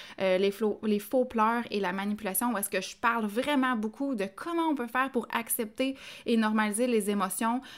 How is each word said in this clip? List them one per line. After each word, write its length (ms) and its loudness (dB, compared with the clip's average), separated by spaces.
euh, 180 4
les 140 4
flo-, 320 0
les 160 2
faux 240 2
pleurs 460 2
et 100 -2
la 120 0
manipulation, 600 -2
où 60 0
est-ce 120 -4
que 100 0
je 160 -8
parle 300 0
vraiment 480 2
beaucoup 400 -2
de 120 -2
comment 320 -2
on 80 2
peut 100 -4
faire 240 0
pour 220 -2
accepter 640 -2
et 120 2
normaliser 500 2
les 240 2
émotions. 500 0